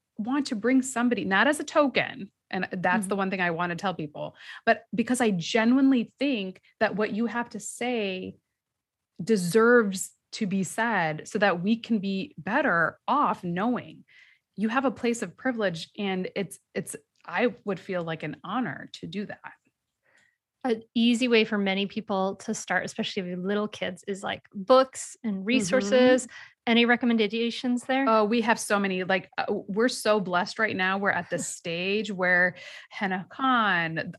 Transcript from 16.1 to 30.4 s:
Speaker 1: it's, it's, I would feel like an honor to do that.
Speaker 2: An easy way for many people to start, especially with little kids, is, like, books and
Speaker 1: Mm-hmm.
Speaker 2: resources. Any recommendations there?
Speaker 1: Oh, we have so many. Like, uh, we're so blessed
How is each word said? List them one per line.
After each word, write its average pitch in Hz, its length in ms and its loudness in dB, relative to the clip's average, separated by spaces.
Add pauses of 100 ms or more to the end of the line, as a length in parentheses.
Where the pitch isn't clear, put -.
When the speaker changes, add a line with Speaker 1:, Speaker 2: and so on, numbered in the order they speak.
Speaker 1:
it's, - 240 -6 (160)
it's, - 180 -8 (320)
I 175 280 -2 (100)
would 196 160 -4
feel 180 240 -6
like 160 180 -6
an 156 220 -8
honor 180 440 -6 (120)
to - 80 -12
do 139 180 -8
that. - 140 -16 (1300)
Speaker 2:
An 226 160 -2 (120)
easy 240 340 4
way 226 160 6
for 214 140 -2
many 196 280 0
people 196 500 -4
to - 180 -8
start, - 320 -2
especially - 360 -6 (120)
with 180 100 -8
little 208 240 -2
kids, 190 400 -8
is, 196 140 -6
like, 202 200 -6 (120)
books 254 600 2 (100)
and 202 140 -2
Speaker 1:
Mm-hmm. 190 80 -8
Speaker 2:
resources. 233 840 4 (380)
Any 233 200 4
recommendations 233 1000 0
there? 269 240 0
Speaker 1:
Oh, 220 160 6
we 233 160 2
have 220 180 2
so 202 200 0
many. 190 260 -2
Like, 185 320 0
uh, - 140 -2
we're 214 400 0
so 214 300 2
blessed 175 380 -2